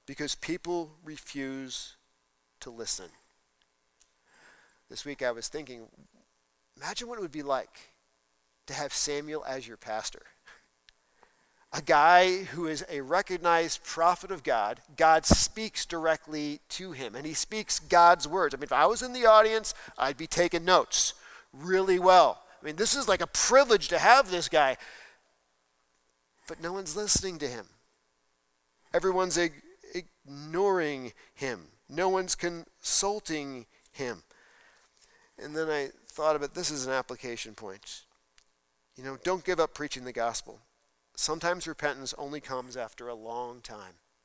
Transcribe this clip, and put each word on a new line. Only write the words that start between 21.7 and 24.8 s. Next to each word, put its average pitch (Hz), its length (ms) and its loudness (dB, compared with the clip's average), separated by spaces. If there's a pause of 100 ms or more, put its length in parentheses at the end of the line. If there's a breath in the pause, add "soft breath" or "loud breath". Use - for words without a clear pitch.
well. 180 460 8 (180)
I - 40 -14
mean, 151 100 -8
this 214 200 2
is 269 120 0
like 185 140 2
a 165 60 -2
privilege 240 600 4
to 170 100 0
have 214 320 6
this 175 180 -2
guy. 139 300 2 (1700 loud breath)